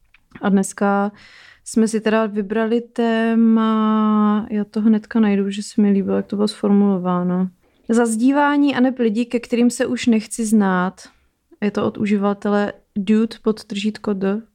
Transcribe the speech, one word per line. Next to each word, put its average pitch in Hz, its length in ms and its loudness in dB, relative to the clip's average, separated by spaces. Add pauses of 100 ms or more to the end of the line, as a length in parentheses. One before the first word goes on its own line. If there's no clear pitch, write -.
(420)
A 269 80 -2
dneska 202 640 0 (540)
jsme 220 220 0
si 214 140 -2
teda 220 240 0
vybrali 214 560 -2
téma, 220 1700 2
já 208 140 -4
to 208 180 -6
hnedka 214 380 2
najdu, 202 300 2
že 202 140 -8
se - 180 -2
mi 202 100 4
líbilo, 196 260 0
jak 196 80 -2
to 208 100 -10
bylo 208 120 0
sformulováno. 185 1000 0 (420)
Zazdívání 269 880 2
aneb 254 240 0
lidí, 233 260 0
ke 240 140 -4
kterým 240 300 0
se 240 160 -4
už 240 220 -4
nechci 220 380 0
znát. 190 560 0 (600)
Je 208 100 -2
to 208 140 -2
od 214 120 -4
uživatele 202 760 -2 (220)
dude 214 460 0
pod 220 220 -4
tržítko 208 500 -6
d 196 280 -4 (140)